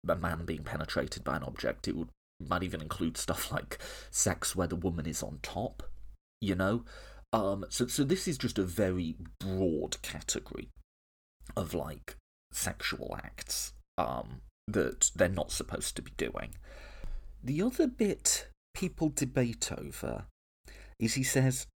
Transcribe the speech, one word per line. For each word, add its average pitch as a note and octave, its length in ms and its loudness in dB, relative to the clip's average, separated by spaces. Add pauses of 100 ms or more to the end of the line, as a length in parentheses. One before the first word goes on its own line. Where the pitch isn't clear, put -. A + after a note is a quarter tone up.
a E2+ 80 6
man E2 280 0
being E2 200 -2
penetrated - 580 -2
by C#2 140 0
an C2 80 -2
object. - 420 -2
It - 80 0
would, E2 140 -2 (360)
might F2 200 2
even E2 180 -2
include E2 340 0
stuff - 360 -2
like - 260 -2 (320)
sex - 460 2
where F2+ 100 4
the E2+ 80 2
woman E2+ 320 0
is - 160 -2
on - 220 -6
top, - 400 -4 (560)
you G2 160 4
know? G2+ 280 4 (480)
Um, G2 360 2
so, - 180 0
so - 160 0
this C3+ 240 2
is D#3+ 100 0
just A2 220 0
a G2 60 4
very F2+ 500 2 (240)
broad F#2+ 640 2
category - 680 -6 (840)
of, F2 160 -2
like, D2+ 440 -6 (340)
sexual - 720 -2
acts, - 520 -6 (220)
um, B1 440 -2 (260)
that F2+ 480 4
they're F2+ 140 6
not F#2 240 0
supposed - 420 -4
to - 80 -4
be - 140 -12
doing. - 400 -4 (880)
The D3 180 2
other C4 240 4
bit - 640 2 (260)
people E3 400 2
debate B2 640 2
over - 460 -4 (760)
is A2 160 2
he C3 80 2
says C3 540 4